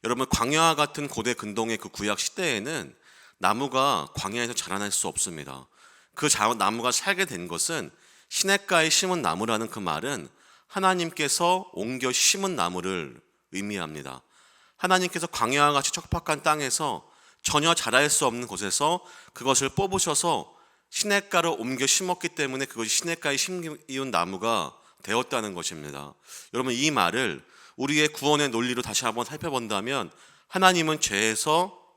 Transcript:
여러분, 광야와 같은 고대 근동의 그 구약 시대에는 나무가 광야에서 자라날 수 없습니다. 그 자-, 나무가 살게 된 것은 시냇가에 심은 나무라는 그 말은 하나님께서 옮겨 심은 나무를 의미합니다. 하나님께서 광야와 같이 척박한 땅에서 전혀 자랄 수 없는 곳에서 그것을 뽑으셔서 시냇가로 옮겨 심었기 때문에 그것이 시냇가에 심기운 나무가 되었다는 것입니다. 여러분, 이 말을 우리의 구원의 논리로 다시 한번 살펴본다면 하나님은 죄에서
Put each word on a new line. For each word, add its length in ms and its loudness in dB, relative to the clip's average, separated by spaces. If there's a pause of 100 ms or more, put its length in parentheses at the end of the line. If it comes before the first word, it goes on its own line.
여러분, 260 0
광야와 460 4
같은 320 -2
고대 260 -2
근동의 440 -2
그 120 -12
구약 300 -2
시대에는 760 -4 (440)
나무가 760 2
광야에서 380 -4
자라날 380 -4
수 160 -2
없습니다. 600 -6 (460)
그 160 0
자-, 240 4
나무가 380 0
살게 340 0
된 220 -8
것은 420 -4 (400)
시냇가에 600 2
심은 320 2
나무라는 480 0
그 100 -10
말은 500 -4 (380)
하나님께서 1040 0
옮겨 380 -2
심은 440 2
나무를 640 -2 (320)
의미합니다. 720 -8 (560)
하나님께서 500 2
광야와 440 4
같이 200 2
척박한 520 -4
땅에서 680 0 (320)
전혀 320 4
자랄 360 4
수 180 2
없는 200 -2
곳에서 560 0 (300)
그것을 360 2
뽑으셔서 840 0 (360)
시냇가로 640 0
옮겨 320 -2
심었기 420 0
때문에 360 -4
그것이 320 -2
시냇가에 380 -2
심기운 760 -6
나무가 680 -2 (240)
되었다는 540 -2
것입니다. 580 -10 (400)
여러분, 200 -2
이 180 2
말을 520 0 (340)
우리의 320 2
구원의 400 2
논리로 320 0
다시 240 -2
한번 180 0
살펴본다면 880 -4 (360)
하나님은 520 4
죄에서 800 0 (180)